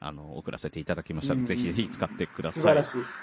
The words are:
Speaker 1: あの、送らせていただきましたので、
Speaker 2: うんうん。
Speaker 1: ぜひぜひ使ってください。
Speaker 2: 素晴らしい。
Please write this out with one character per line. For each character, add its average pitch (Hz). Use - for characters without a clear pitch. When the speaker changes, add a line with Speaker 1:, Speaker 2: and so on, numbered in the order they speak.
Speaker 1:
あ 76
の、 76
送 -
ら -
せ -
て 82
い 73
た 87
だ 85
き -
ま 78
し 139
た 139
の 127
で、 95
Speaker 2:
う -
ん -
う -
ん。 -
Speaker 1:
ぜ 87
ひ 82
ぜ 117
ひ 90
使 -
っ -
て 87
く -
だ 82
さ 160
い。 156
Speaker 2:
素 165
晴 151
ら 147
し 127
い。 120